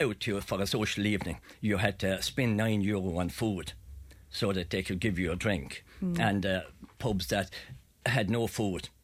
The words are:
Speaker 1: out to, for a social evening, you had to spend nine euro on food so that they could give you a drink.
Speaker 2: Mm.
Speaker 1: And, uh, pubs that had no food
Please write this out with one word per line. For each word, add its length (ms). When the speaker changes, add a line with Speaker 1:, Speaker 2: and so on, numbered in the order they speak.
Speaker 1:
out 200
to, 200
for 220
a 40
social 400
evening, 340
you 160
had 220
to 240
spend 340
nine 240
euro 380
on 100
food 460
so 240
that 160
they 120
could 160
give 200
you 120
a 60
drink. 480
Speaker 2:
Mm. 160
Speaker 1:
And, 280
uh, 140
pubs 300
that 220
had 240
no 160
food 420